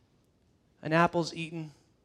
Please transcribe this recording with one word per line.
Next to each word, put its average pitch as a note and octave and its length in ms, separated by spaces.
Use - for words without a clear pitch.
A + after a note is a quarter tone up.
an D#3 120
apple's E3+ 420
eaten, D#3+ 360